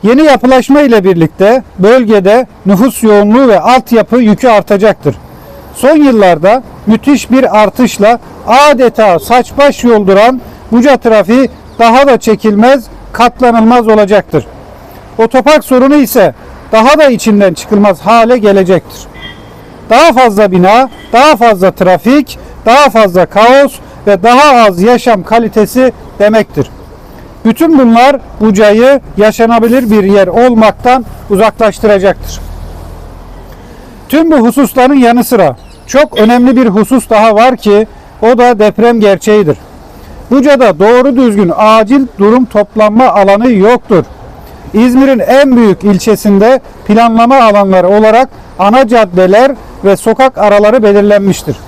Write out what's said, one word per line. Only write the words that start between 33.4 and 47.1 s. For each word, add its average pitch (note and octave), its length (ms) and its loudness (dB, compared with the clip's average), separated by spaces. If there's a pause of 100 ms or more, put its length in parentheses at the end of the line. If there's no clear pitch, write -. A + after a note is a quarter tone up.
Tüm D#4+ 220 -2
bu D#4 60 2
hususların B3+ 580 0
yanı A#3+ 300 0
sıra F3+ 320 -2 (300)
çok D4+ 320 -2
önemli A#3+ 380 2
bir C4 100 0
husus A3 440 -2
daha A3 240 2
var B3 220 2
ki G#3+ 300 -2 (360)
o A3+ 160 0
da A#3+ 200 2
deprem G#3+ 420 0
gerçeğidir. G3+ 560 0 (760)
Buca'da A#3+ 480 0
doğru A#3+ 380 2
düzgün G#3 400 0
acil A3 500 0 (120)
durum A3 260 0
toplanma G#3+ 640 -2
alanı G3+ 440 0
yoktur. G3+ 520 0 (680)
İzmir'in B3+ 440 0
en C4 380 0
büyük G#3+ 280 0
ilçesinde G#3 760 0 (260)
planlama A#3 500 0